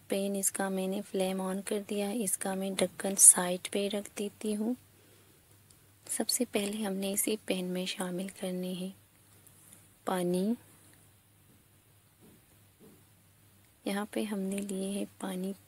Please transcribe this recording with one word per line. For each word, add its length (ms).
पैन, 280
इसका 340
मैंने 300
फ्लेम 520
on 160
कर 120
दिया 280
है। 100
इसका 360
मैं 200
ढक्कन 400
साइड 460
पे 160
रख 280
देती 360
हूँ। 240
सबसे 380
पहले 380
हमने 300
इसे 240
पैन 180
में 220
शामिल 420
करने 460
हैं 200
पानी। 500
यहाँ 260
पे 120
हमने 340
लिए 320
हैं 160
पानी 340